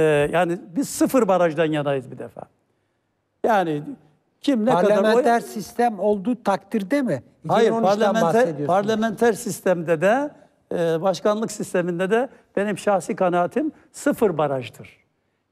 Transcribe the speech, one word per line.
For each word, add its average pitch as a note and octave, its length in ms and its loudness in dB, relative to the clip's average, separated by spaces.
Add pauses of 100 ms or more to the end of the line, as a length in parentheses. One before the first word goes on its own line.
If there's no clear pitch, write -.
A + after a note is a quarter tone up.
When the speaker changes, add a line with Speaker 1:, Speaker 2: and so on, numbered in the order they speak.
(340)
Speaker 1:
yani E3+ 260 0 (180)
biz C4 120 -2
sıfır B3+ 400 0
barajdan E3+ 360 2
yanayız C#3+ 460 -2
bir C3 80 -16
defa. - 240 -14 (1000)
Yani E3+ 380 0 (580)
kim A3+ 260 0
ne B3+ 40 2
kadar F3+ 120 2
oy G3+ 60 4
Speaker 2:
Parlamenter A3+ 520 4
sistem A3 600 -4
olduğu G#3 420 -2
takdirde G3 600 -2
mi? E3 200 -4 (260)
Speaker 1:
Hayır, A3 220 4
Speaker 2:
İki A3+ 80 0
bin A3+ 40 0
on F#3 100 2
üçten G#3 60 0
Speaker 1:
parlamenter, G#3 240 2
Speaker 2:
bahsediyorsunuz. E3 440 0
Speaker 1:
parlamenter G#3+ 640 0
sistemde E3+ 680 -2
de, B3+ 300 2 (420)
e, E3 300 -2
başkanlık G3+ 500 -2
sisteminde F3+ 580 -4
de A#3+ 180 0 (280)
benim G3 220 -2
şahsi G3+ 380 -2
kanaatim F3+ 560 0 (200)
sıfır G#3 460 0
barajdır. C3+ 500 -4 (640)